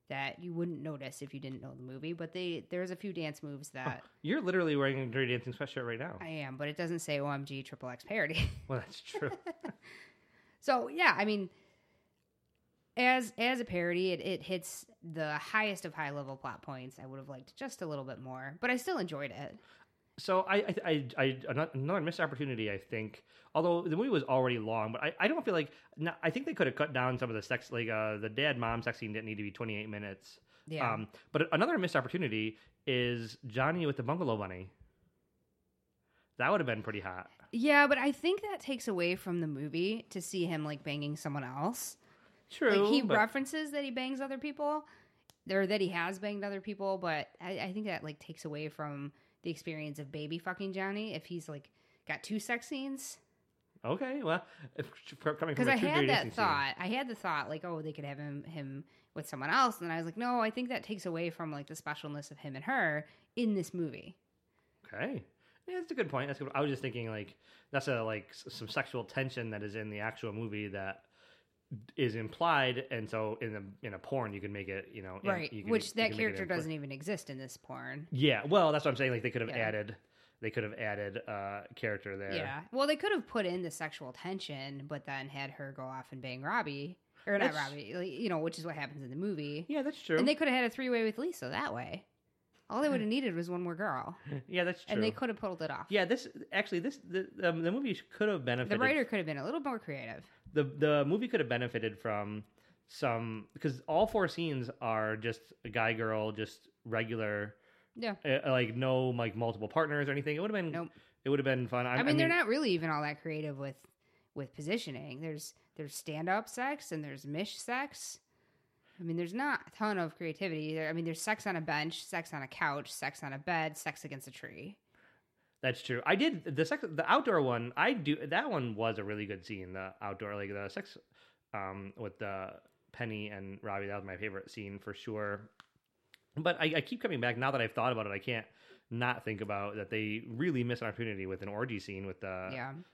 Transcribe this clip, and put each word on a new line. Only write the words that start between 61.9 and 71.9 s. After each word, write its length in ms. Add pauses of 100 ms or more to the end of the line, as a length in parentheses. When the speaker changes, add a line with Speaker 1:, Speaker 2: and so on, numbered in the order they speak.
Speaker 1:
of 80
him 180
and 100
her 420 (280)
in 200
this 180
movie. 420 (720)
Speaker 2:
Okay. 380 (440)
Yeah, 120
that's 120
a 40
good 140
point. 200
That's 100
a 60
good, 100
I 60
was 100
just 100
thinking, 280
like, 260 (360)
that's 180
a, 120
like, 280
s-, 240
some 160
sexual 340
tension 460
that 140
is 120
in 140
the 100
actual 320
movie 380
that 320 (960)